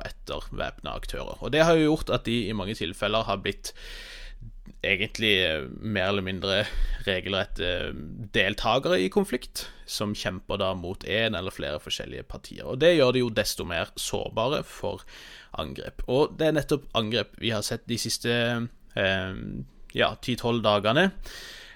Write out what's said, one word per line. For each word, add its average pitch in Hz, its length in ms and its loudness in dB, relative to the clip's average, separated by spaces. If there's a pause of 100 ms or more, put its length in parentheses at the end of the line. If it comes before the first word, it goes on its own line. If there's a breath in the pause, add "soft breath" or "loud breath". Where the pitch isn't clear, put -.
etter - 460 -8
væpnede - 440 -6
aktører. - 460 -6
Og 117 100 -4
det 156 140 6
har 170 100 8
jo 156 180 6
gjort - 160 -2
at 113 160 0
de 117 240 0
i 113 40 -2
mange 101 220 -2
tilfeller 104 480 0
har 104 200 0
blitt - 300 -4 (1080 loud breath)
egentlig, 98 600 2
eh, 78 220 0 (160)
mer 98 260 0
eller 101 160 2
mindre 95 420 0 (380 loud breath)
regelrette, 95 600 0
eh, 90 280 -2 (380)
deltagere 117 680 4
i 190 80 2
konflikt, - 560 0 (200 loud breath)
som 104 280 -2
kjemper 98 460 -4
da 95 140 0
mot 90 300 -6
en 110 320 0
eller 92 160 -4
flere 76 320 -4
forskjellige - 400 -6
partier. - 400 -12
Og 117 160 -4
det 165 160 8
gjør 127 180 8
de 127 60 4
jo 120 100 2
desto 101 360 0
mer 87 320 -2
sårbare - 640 0
for - 400 -6 (540 loud breath)
angrep. - 500 -6
Og 131 300 2
det 160 100 4
er 156 80 4
nettopp 139 300 2 (100)
angrep 110 440 0
vi 110 100 0
har 107 120 0
sett - 260 -4
de 117 100 -2
siste, 120 720 0 (260)
eh, 95 380 2 (600)
ja, 117 280 2
ti 123 140 -2
tolv 117 280 0
dagene, 110 480 6 (640 loud breath)